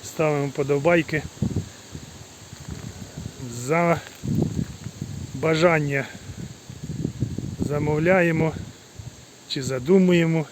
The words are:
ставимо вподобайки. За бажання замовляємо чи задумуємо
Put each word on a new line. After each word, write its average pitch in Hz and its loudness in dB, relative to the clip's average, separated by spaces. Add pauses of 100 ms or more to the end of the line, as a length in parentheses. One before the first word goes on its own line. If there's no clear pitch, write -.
ставимо 147 0
вподобайки. 143 2 (2500)
За 165 2 (1400)
бажання 156 2 (1500)
замовляємо 160 2 (960)
чи 139 -4
задумуємо 165 6